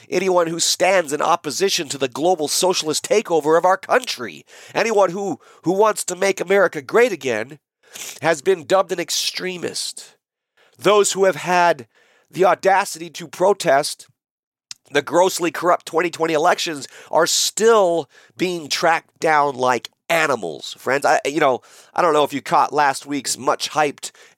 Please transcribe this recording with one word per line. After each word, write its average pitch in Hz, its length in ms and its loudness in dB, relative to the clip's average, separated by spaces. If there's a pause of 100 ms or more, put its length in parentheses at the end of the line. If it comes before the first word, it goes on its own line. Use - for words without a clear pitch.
(100)
anyone 180 380 2
who 165 100 -6
stands 175 540 0
in 147 100 -2
opposition 160 680 -2
to 139 80 -10
the 131 100 0
global 156 400 -2
socialist 165 600 -2
takeover 165 480 2
of 170 80 2
our 185 120 4
country. 220 680 -4 (300)
Anyone 202 360 2
who, 190 280 -6 (240)
who 165 100 0
wants 208 340 2
to 180 100 -8
make 190 240 0
America 170 420 0
great 226 300 2
again 127 480 -4 (600)
has 156 200 0
been 180 220 0
dubbed 185 260 0
an 180 80 -6
extremist. - 1200 -8 (600)
Those 196 360 4
who 190 140 2
have 165 100 2
had 170 500 2 (420)
the 160 160 0
audacity 185 640 0
to - 180 -14
protest 170 800 0 (800)
the 151 120 0
grossly 175 500 0
corrupt - 340 -2
twenty 170 240 -2
twenty 160 240 -2
elections 156 540 -2 (240)
are 170 160 2
still 190 840 2 (260)
being 170 320 -4
tracked 165 520 -2
down 147 340 2
like 127 340 0 (200)
animals. 120 680 -2
Friends, 139 300 -2
I, 147 180 2
you 143 140 -4
know, 135 240 2 (320)
I 160 80 0
don't 165 100 4
know 151 120 4
if 131 80 -4
you 131 100 -8
caught 147 300 0
last 143 340 0
week's 143 320 -6
much 135 320 -4
hyped 151 400 -4 (280)